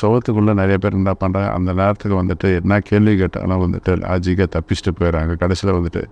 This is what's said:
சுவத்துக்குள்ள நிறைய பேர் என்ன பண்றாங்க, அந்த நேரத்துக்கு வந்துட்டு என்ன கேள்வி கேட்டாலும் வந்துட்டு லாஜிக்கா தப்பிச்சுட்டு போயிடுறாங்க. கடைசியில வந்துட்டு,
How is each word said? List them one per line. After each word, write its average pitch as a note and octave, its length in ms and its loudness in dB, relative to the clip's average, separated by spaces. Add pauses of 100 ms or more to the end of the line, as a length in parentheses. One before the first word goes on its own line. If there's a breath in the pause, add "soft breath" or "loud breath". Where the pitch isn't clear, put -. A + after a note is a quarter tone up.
சுவத்துக்குள்ள G#2+ 520 2
நிறைய G2 240 2
பேர் G2+ 140 -2
என்ன G2 220 0
பண்றாங்க, G2 380 -2
அந்த F2+ 200 -2
நேரத்துக்கு G2 500 0
வந்துட்டு F#2 400 0
என்ன G2+ 180 2
கேள்வி G#2 360 4
கேட்டாலும் F#2 440 0
வந்துட்டு F2+ 280 -2
லாஜிக்கா F2+ 600 0
தப்பிச்சுட்டு E2+ 500 -4
போயிடுறாங்க. E2 400 0
கடைசியில F#2 300 0
வந்துட்டு, F2 420 -2